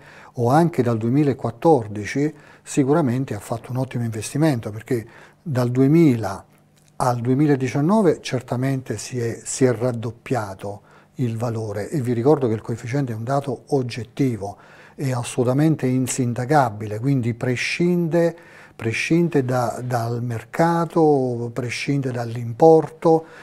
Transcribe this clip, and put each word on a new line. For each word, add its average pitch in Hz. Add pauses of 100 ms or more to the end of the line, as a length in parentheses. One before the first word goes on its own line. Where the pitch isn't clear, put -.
(340)
o 117
anche 160
dal 117
duemilaquattordici, 123 (300)
sicuramente 135
ha 101
fatto -
un 123
ottimo 127
investimento, 120
perché 113 (380)
dal 123
duemila 131 (580)
al 123
duemiladiciannove 143
certamente 127
si -
è, 117
si -
è 127
raddoppiato 110 (340)
il 117
valore, 110
e 151
vi 120
ricordo 127
che 110
il 104
coefficiente 120
è -
un 113
dato 131
oggettivo, 120 (380)
è 135
assolutamente 127
insindacabile, 123
quindi 123
prescinde, 170 (400)
prescinde 147
da, 123
dal 120
mercato, 139
prescinde 131
dall'importo, 151 (180)